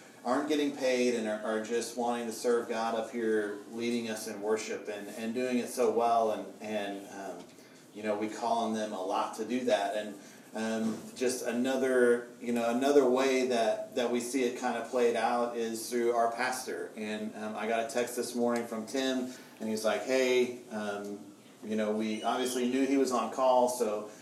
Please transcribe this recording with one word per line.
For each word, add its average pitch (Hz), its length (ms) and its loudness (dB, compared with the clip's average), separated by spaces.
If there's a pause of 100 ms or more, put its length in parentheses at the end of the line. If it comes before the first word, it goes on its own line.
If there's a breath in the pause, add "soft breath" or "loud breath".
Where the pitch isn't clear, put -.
(220 loud breath)
aren't 143 280 0
getting 147 200 2
paid 123 440 2
and 110 120 -2
are, 107 160 -2
are 110 220 -2
just 117 320 -2
wanting 120 300 -2
to 110 60 -4
serve 117 360 0
God 113 260 -2
up 113 160 -4
here, 110 460 0 (160)
leading 117 380 -2
us 107 180 -6
in 101 140 -8
worship 107 520 -2
and, 101 140 -8 (100)
and 113 140 -4
doing 127 240 0
it 113 140 -2
so 117 200 2
well. 117 420 4
And, 98 120 -4 (160)
and, 101 400 -4 (140)
um, 98 240 -10 (560 loud breath)
you 104 80 -10
know, 107 140 0
we 107 120 -2
call 117 300 0
on 110 160 0
them 107 180 -2
a 107 100 -6
lot 107 360 -2
to 107 80 -4
do 123 180 -2
that. 104 320 2
And, 107 180 -4 (400 loud breath)
um, 110 440 -2 (180)
just 123 300 0
another, 123 800 4 (120)
you 120 140 -4
know, 117 160 0
another 135 400 4
way 131 380 4
that, 113 500 0
that 117 140 2
we 120 100 2
see 127 240 0
it 120 160 -2
kind 120 160 -2
of 113 140 -6
played 120 260 4
out 120 400 2
is 113 320 -4
through 120 240 2
our 117 200 4
pastor. - 680 -4
And, 107 420 -4
um, 107 160 -6
I 107 100 -4
got 113 240 0
a - 0 -
text 123 240 -2
this 120 200 -4
morning 120 320 2
from 110 180 -6
Tim, 131 480 -2 (260 loud breath)
and 110 120 -4
he's 107 160 -2
like, 104 180 0
"Hey, 127 540 2 (120)
um, 104 480 -6 (480 loud breath)
you 107 100 -2
know, 107 160 2
we 110 300 -2
obviously 123 460 0
knew 131 160 2
he 139 140 4
was 127 120 4
on 110 220 0
call, 127 380 6
so 107 400 -2 (100)